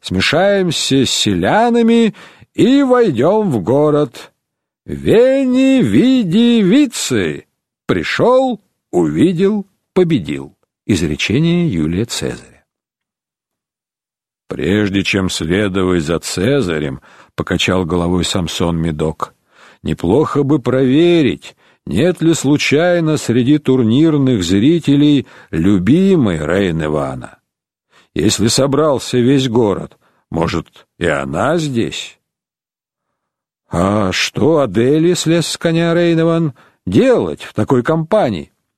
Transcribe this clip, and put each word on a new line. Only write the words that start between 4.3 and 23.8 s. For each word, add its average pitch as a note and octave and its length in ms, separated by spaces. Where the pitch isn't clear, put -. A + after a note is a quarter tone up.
Вени, B3+ 960
види, A3 800
вицы. C3+ 840
Пришёл, A3+ 720
увидел, F3+ 760
победил". G#2 640
Изречение A#2+ 800
Юлия E2+ 360
Цезаря. - 600
"Прежде G2 540
чем F#2+ 260
следовать F#2 760
за E2 160
Цезарем", F2 800
покачал F#2 500
головой F2 400
Самсон E2+ 540
Медок, D#2+ 560
"неплохо A2+ 640
бы C#3+ 160
проверить, C3+ 960
нет D#3 380
ли E3 100
случайно D#3 840
среди B2+ 420
турнирных C3 840